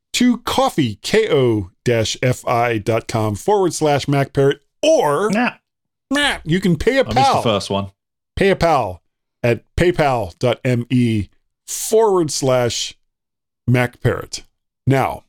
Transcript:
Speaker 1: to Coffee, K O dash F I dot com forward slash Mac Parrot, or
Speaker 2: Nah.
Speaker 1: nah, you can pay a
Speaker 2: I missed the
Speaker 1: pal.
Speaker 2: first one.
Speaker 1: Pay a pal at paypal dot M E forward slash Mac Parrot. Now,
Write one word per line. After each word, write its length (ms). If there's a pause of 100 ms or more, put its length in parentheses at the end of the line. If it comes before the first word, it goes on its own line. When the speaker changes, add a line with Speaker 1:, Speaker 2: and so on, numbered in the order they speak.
(140)
Speaker 1:
to 260
Coffee, 600
K 280
O 420 (120)
dash 400
F 240
I 300
dot 320
com 260
forward 380
slash 340
Mac 260
Parrot, 280 (200)
or 480
Speaker 2:
Nah. 220 (580)
Speaker 1:
nah, 360
you 160
can 160
pay 200
a 40
Speaker 2:
I 20
missed 120
the 60
Speaker 1:
pal. 220
Speaker 2:
first 260
one. 220 (440)
Speaker 1:
Pay 140
a 60
pal 480 (400)
at 200 (120)
paypal 640
dot 260
M 240
E 400 (380)
forward 640
slash 640 (720)
Mac 340
Parrot. 420 (440)
Now, 420